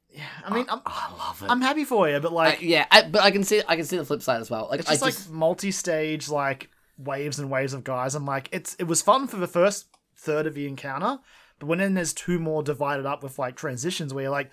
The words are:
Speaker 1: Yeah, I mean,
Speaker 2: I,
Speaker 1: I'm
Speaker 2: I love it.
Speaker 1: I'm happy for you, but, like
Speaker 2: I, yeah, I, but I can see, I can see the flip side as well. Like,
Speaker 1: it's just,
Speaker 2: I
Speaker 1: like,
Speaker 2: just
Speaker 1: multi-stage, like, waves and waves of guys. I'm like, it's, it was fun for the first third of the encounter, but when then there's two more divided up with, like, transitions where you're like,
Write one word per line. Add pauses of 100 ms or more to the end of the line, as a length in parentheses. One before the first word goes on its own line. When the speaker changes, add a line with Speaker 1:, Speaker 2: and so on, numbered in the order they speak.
Speaker 1:
Yeah, (200)
I
mean,
Speaker 2:
I,
Speaker 1:
I'm
Speaker 2:
I
love
it.
Speaker 1:
I'm
happy
for
you,
but,
like
Speaker 2:
I,
yeah,
I,
but
I
can
see,
I
can
see
the
flip
side
as
well.
Like,
Speaker 1:
it's
just,
Speaker 2:
I
Speaker 1:
like,
Speaker 2:
just
Speaker 1:
multi-stage,
like, (260)
waves
and
waves
of
guys.
I'm
like,
it's,
it
was
fun
for
the
first (320)
third
of
the
encounter, (400)
but
when
then
there's
two
more
divided
up
with,
like,
transitions
where
you're
like,